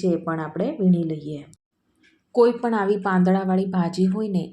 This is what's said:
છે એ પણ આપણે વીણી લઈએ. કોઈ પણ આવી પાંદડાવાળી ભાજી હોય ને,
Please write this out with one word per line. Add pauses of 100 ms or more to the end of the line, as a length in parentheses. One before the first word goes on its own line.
છે
એ
પણ
આપણે (100)
વીણી
લઈએ. (920)
કોઈ
પણ
આવી
પાંદડાવાળી
ભાજી
હોય
ને, (120)